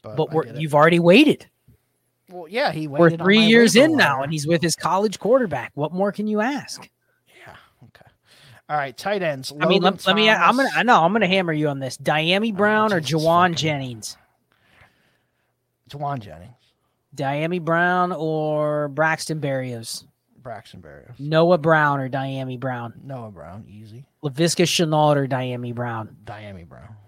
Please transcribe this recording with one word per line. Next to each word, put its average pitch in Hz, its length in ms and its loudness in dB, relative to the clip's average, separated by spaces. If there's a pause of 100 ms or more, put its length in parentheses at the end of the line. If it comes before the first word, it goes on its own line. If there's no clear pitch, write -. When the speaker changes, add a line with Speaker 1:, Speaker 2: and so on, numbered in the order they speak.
Speaker 1:
But 110 160 -10
Speaker 2:
But 156 140 -2
Speaker 1:
I - 20 -8
Speaker 2:
we're, 156 120 0
Speaker 1:
get - 100 -16
it. 151 60 -8
Speaker 2:
you've 147 120 -4
already 165 260 6
waited. 196 460 6 (840)
Speaker 1:
Well, 175 200 -16
yeah, 233 240 -4
he 156 160 -6
Speaker 2:
We're 147 160 2
Speaker 1:
waited 165 160 2
on 180 40 -4
Speaker 2:
three 202 140 6
Speaker 1:
my 220 60 6
Speaker 2:
years 226 300 6
Speaker 1:
waiver 262 100 8
Speaker 2:
in 320 100 2
now, 156 200 2
Speaker 1:
wire. 135 100 -4
Speaker 2:
and 160 80 -6
he's 147 120 -4
with 165 160 2
his 165 140 -2
college 185 420 -2
quarterback. 202 580 -2
What 151 180 -4
more 190 180 -2
can 208 160 -8
you 214 140 -2
ask? 247 480 -8 (1800)
Speaker 1:
All 151 60 -4
right, 139 220 -4
tight 196 260 -4
ends. 139 280 -6
Speaker 2:
I 147 140 -4
mean, 175 160 4
Speaker 1:
Logan 180 160 0
Speaker 2:
let, - 100 -4
let 190 80 4
me, 214 140 4
I'm 196 260 4
gonna, 269 80 2
Speaker 1:
Thomas. 220 120 0
Speaker 2:
I 165 80 0
know, 220 200 6
I'm 180 100 2
gonna 220 140 0
hammer 180 260 0
you 151 160 -2
on 139 100 -6
this. 131 180 -10
Dyami 170 560 0
Speaker 1:
Oh, 180 40 -8
Speaker 2:
Brown 214 360 2
or 175 60 0
Speaker 1:
Jesus 151 240 -2
Speaker 2:
Juwan 170 200 4
Speaker 1:
fucking 175 120 2
Speaker 2:
Jennings? 135 640 -6 (1700)
Speaker 1:
Juwan 143 300 -8
Jennings. 92 340 -18 (640)
Speaker 2:
Dyami 151 460 -4
Brown 175 500 0
or 151 800 -2
Braxton 156 500 -2
Berrios? 127 640 -8 (400)
Speaker 1:
Braxton 107 380 -18
Berrios. 76 380 -20
Speaker 2:
Noah 160 380 2
Brown 151 420 2
or 131 100 -6
Dyami 135 500 -6
Brown? 120 340 -8 (100)
Speaker 1:
Noah 123 280 -14
Brown, 87 360 -18
easy. 107 380 -20 (180)
Speaker 2:
Laviska 156 420 0
Shenault 151 500 2
or 139 120 0
Dyami 123 460 -6
Brown? 117 520 -8
Speaker 1:
Dyami 101 420 -16
Brown. - 280 -20 (120)